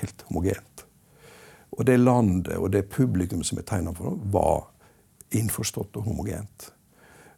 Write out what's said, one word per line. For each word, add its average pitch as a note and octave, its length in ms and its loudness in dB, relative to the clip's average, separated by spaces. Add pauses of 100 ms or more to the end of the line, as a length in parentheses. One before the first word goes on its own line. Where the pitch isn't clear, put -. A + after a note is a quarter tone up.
helt - 280 -10
homogent. - 560 -4 (920)
Og A#2 80 -2
det B2 160 6
landet A2 560 4
og F2+ 160 0
det G2 160 2
publikum G2 560 0
som - 140 -4
er - 40 -8
tegnet E2 340 -4
for, - 200 -6 (160)
var D#2 340 2 (640)
innforstått A2+ 640 -4
og G2+ 80 -4
homogent. G#2+ 680 -6 (680)